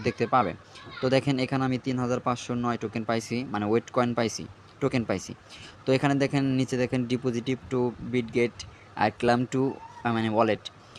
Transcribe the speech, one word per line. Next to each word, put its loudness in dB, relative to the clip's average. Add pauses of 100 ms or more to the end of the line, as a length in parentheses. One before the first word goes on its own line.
দেখতে -2
পাবেন। 4 (460)
তো 0 (100)
দেখেন 2
এখানে 0
আমি 0
তিন -2
হাজার 0
পাঁচশো -2 (120)
নয় 0
টোকেন -4
পাইছি, -2 (180)
মানে -2
ওয়েট 2
কয়েন 2
পাইছি, -2 (380)
টোকেন 2
পাইছি। -2 (540)
তো 0
এখানে 4 (100)
দেখেন 2 (160)
নিচে 0
দেখেন 0 (100)
depositive -2 (100)
to 0 (340)
Bitget 0 (460)
আর 4 (120)
claim 4 (120)
to, 2
আহ, -4
মানে 2
ওয়ালেট। 4 (360)